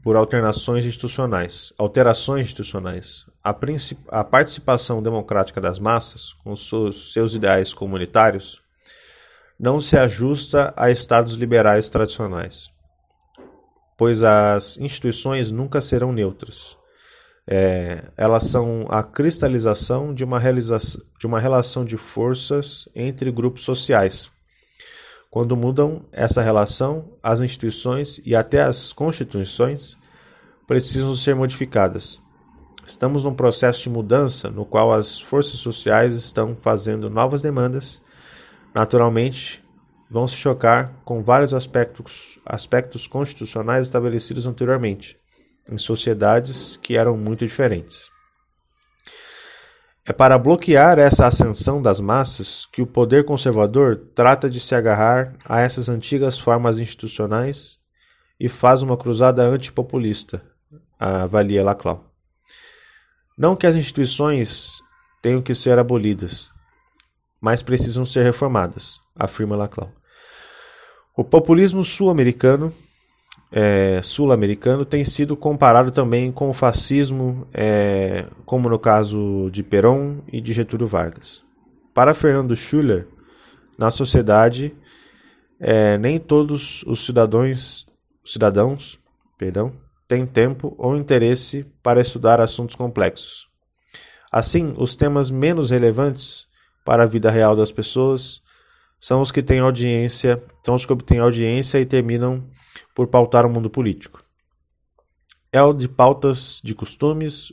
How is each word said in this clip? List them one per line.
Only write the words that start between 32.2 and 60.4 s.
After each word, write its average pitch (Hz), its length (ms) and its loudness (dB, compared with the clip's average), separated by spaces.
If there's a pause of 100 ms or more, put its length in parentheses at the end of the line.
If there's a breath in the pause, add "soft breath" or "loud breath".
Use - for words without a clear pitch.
Estamos 139 380 -4
num 139 100 -4
processo 123 480 0
de - 80 -8
mudança 117 600 -2
no 104 120 -8
qual 110 300 2
as 107 260 -2
forças - 400 -4
sociais 117 540 0
estão 113 480 -6
fazendo 107 480 -4
novas 131 320 -2
demandas. 135 580 -6 (760 soft breath)
Naturalmente, 117 880 0 (460)
vão 117 180 -2
se 117 80 -10
chocar 127 680 0
com 117 200 -6
vários 131 280 4
aspectos, - 960 -6
aspectos 123 600 -6
constitucionais 127 800 -4
estabelecidos 120 580 -4
anteriormente, 123 720 -4 (500)
em 104 120 -10
sociedades 117 1000 -2
que - 180 -6
eram 113 220 2
muito 110 260 -6
diferentes. 110 720 -4 (1900 loud breath)
É - 60 -4
para 131 260 6
bloquear 156 600 6
essa 143 260 6
ascensão 120 560 0
das 101 200 2
massas 113 720 -4
que - 80 -4
o 123 40 -2
poder 123 380 2
conservador 123 720 2 (180)
trata 131 360 4
de 123 100 -8
se - 160 -4
agarrar 117 580 2 (120)
a 117 160 0
essas 123 260 -2
antigas 127 500 -2
formas 117 400 0
institucionais 113 1000 -6 (580)
e 123 120 -4
faz 127 320 4
uma 131 160 -2
cruzada 123 460 2
antipopulista, 123 1000 -4 (560)